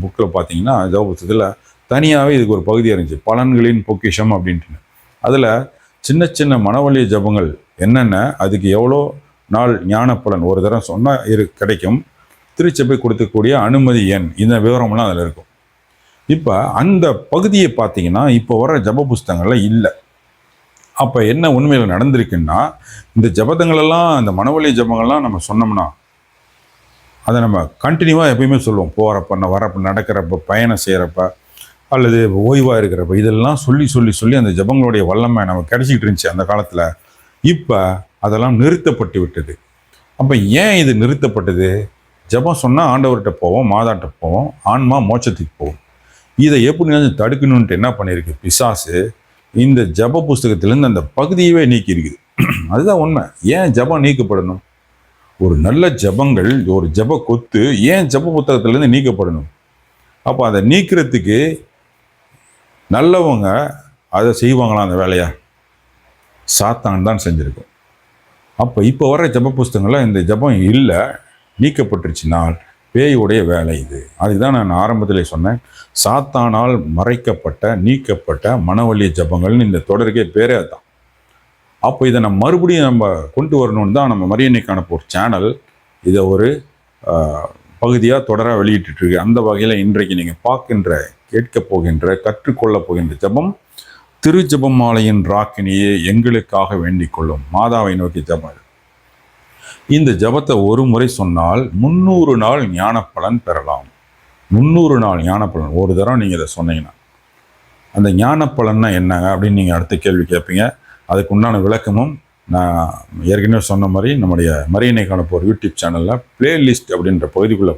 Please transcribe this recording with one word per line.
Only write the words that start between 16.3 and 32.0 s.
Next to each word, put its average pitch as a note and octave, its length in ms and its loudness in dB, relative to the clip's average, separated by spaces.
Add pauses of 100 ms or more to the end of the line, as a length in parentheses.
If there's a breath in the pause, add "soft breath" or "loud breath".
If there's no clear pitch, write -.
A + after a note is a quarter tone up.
அந்த D#3+ 420 2
பகுதியை F#3 640 0
பார்த்தீங்கன்னா, G#2 520 0
இப்ப A#2 380 2
வர்ற D#3 120 0
ஜெப A2+ 260 -2
புஸ்தகங்கள்ல G2 480 -2
இல்ல. G#2+ 420 0 (1000)
அப்ப B2+ 320 0
என்ன D#3 240 2
உண்மையில C3+ 360 2
நடந்திருக்குன்னா, G2+ 880 0 (400 loud breath)
இந்த A2 300 2
ஜெபத்தங்களெல்லாம், D#3+ 760 2
இந்த G#2 120 0
மனவலி C#3+ 420 0
ஜெபங்கள்லாம் A#2 480 0
நம்ம G#2+ 160 -4 (100)
சொன்னோம்னா, G#2 420 -2 (1400)
அதை A#2+ 160 0
நம்ம G2 300 0 (120)
கண்டினியூவா D#3+ 440 2
எப்பயுமே C3 300 2
சொல்லுவோம். G2 400 -2
போறப்ப, G2+ 460 -2
ந-, F2+ 60 -2
வரப்ப, F#2+ 340 -2
நடக்கிறப்ப, F#2+ 520 -4
பயணம் A2 500 -2
செய்யறப்ப, F#2 440 -2 (600 loud breath)
அல்லது A#2 400 2